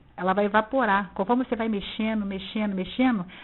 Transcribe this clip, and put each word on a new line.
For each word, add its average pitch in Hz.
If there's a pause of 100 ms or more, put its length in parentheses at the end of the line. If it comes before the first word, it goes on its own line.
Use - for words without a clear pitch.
(160)
ela 185
vai 202
evaporar. 208
Conforme 240
você 247
vai 226
mexendo, 214
mexendo, 196
mexendo, 190 (200)